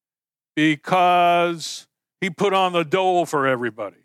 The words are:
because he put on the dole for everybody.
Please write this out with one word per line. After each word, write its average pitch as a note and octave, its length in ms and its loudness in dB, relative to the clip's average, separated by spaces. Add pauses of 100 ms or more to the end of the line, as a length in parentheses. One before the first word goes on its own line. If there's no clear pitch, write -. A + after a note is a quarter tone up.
(560)
because F3 1300 0 (340)
he F#3+ 120 -4
put G3 200 -2
on F#3 220 2
the F3 100 0
dole F3+ 440 0
for C#3+ 180 -2
everybody. A#2 600 -4